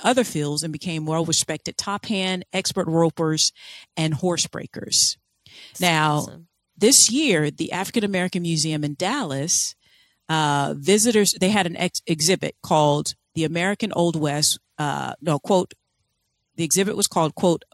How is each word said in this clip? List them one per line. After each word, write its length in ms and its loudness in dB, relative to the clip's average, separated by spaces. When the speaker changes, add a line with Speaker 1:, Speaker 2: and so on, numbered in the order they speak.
Speaker 1:
other 200 4
fields 400 -4
and 100 -6
became 320 -6
well-respected 720 -2
top 280 -6
hand, 480 -2
expert 340 -2
ropers, 640 2
and 180 0
horse 320 -2
breakers. 720 -2
Speaker 2:
That's 100 -12
Speaker 1:
Now, 360 2
Speaker 2:
awesome. 300 -8
Speaker 1:
this 320 6
year, 400 2
the 220 -6
African 320 -4
American 400 -2
Museum 400 -2
in 120 -4
Dallas, 760 -2
uh, 480 0
visitors, 640 2
they 100 2
had 160 2
an 120 -6
ex-, 280 -4
exhibit 560 0
called 540 2
The 100 -2
American 480 -2
Old 220 2
West, 440 0
uh, 440 -4
no, 180 0
quote, 340 0
the 80 -4
exhibit 320 0
was 120 0
called, 260 0
quote, 300 2